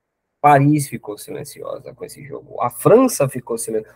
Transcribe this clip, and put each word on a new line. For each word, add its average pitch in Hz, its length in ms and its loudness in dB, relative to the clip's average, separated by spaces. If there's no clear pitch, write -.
Paris 143 480 4
ficou 107 280 -12
silenciosa - 800 -14
com - 100 -18
esse - 200 -18
jogo. - 360 -14
A 120 80 -2
França 208 600 2
ficou 120 280 -10
silen-, 110 280 -6